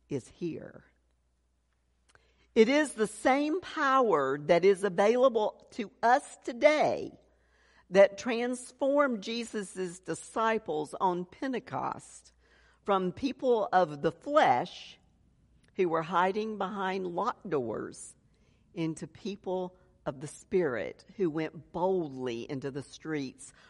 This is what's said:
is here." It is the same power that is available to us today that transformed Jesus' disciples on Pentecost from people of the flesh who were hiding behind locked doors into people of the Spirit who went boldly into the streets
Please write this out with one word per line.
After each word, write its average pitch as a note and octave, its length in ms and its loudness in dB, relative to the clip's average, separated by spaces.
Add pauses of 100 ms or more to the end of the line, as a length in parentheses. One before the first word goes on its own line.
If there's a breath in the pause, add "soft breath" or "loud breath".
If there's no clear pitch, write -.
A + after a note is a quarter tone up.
is C3+ 200 -6
here." - 560 -12 (1700 soft breath)
It A3+ 140 8
is D4 240 2
the G#3+ 120 -2
same D4 560 0
power A3 800 2
that E3+ 260 4
is G3 180 4
available G#3+ 920 2
to G#3 180 -8 (100)
us B3 420 2
today A#3 720 2 (760 soft breath)
that G3 260 6
transformed B3 1040 0
Jesus' G3+ 760 -8
disciples E3+ 1000 -4
on F3+ 260 0
Pentecost - 1080 -8 (540 soft breath)
from F#3+ 260 0
people B3 600 0
of D3+ 300 2
the D#3+ 100 0
flesh F3+ 880 0 (800)
who F3 140 2
were D#3+ 120 0
hiding F#3+ 560 0
behind F#3+ 480 -4
locked F#3 420 -4
doors B2 680 -6 (580 soft breath)
into D#3+ 320 -6
people F#3 720 -8 (320 soft breath)
of D3+ 140 -8
the D3 60 -10
Spirit C3 800 -2 (120)
who F3+ 120 0
went D#3 420 -8
boldly C#3 800 -2
into C#3 220 -6
the C#3 100 -8
streets - 720 -8 (160 soft breath)